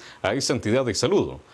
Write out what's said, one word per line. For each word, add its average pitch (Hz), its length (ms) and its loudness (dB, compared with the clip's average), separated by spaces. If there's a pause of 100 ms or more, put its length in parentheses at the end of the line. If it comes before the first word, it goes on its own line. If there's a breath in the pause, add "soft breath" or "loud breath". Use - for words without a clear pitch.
(220 loud breath)
a 98 120 0
esa 139 200 -2
entidad 117 320 0
de 113 80 -2
salud. 123 400 2 (200 loud breath)